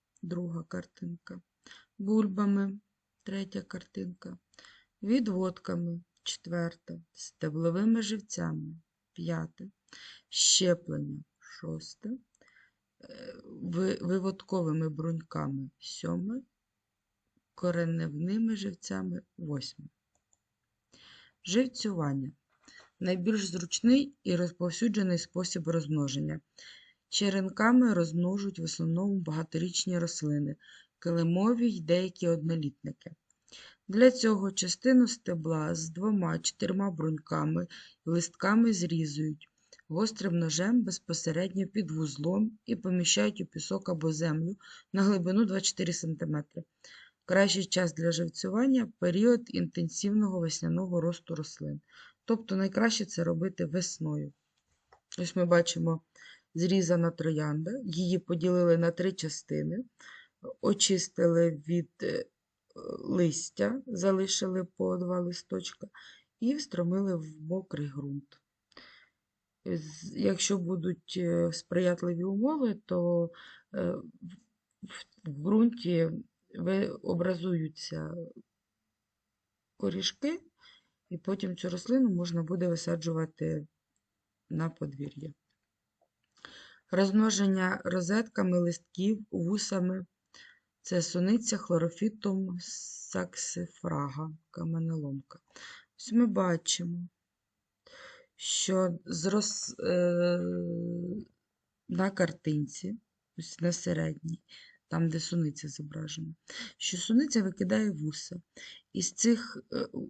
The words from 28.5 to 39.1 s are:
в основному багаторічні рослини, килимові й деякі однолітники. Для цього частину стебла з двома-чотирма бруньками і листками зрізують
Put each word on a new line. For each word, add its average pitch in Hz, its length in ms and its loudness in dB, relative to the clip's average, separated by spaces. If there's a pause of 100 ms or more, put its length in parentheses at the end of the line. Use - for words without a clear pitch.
в 165 40 -6
основному 170 560 0
багаторічні 165 800 -2
рослини, 151 560 -2 (440)
килимові 185 720 2
й 185 100 -4
деякі 180 460 0
однолітники. 156 840 -2 (760)
Для 233 240 8
цього 214 400 2
частину 240 560 4
стебла 160 680 -2
з 160 140 -6
двома-чотирма 185 1000 0
бруньками 156 760 0 (400)
і - 20 0
листками 196 640 4
зрізують 156 760 -2 (400)